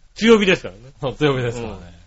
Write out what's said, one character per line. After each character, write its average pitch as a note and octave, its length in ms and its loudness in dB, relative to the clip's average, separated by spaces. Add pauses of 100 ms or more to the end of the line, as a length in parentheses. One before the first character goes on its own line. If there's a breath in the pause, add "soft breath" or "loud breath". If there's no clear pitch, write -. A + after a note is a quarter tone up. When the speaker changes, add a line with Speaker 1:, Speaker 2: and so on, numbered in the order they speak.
(140)
Speaker 1:
強 A3 240 6
火 G3+ 80 0
で F3+ 100 2
す - 60 -16
か G#2+ 60 -12
ら F2+ 60 -14
ね。 G#2 60 -20 (200)
Speaker 2:
そ C#3+ 80 -6
う、 A2+ 60 -6
強 C#3+ 220 0
火 B2+ 60 -4
で A#2+ 80 -4
す A#2+ 100 -10
か A#2 60 -10
ら G#2 80 -12
ね。 F#2 60 -16
Speaker 1:
う F2+ 60 -20
ん。 F2 60 -20 (140)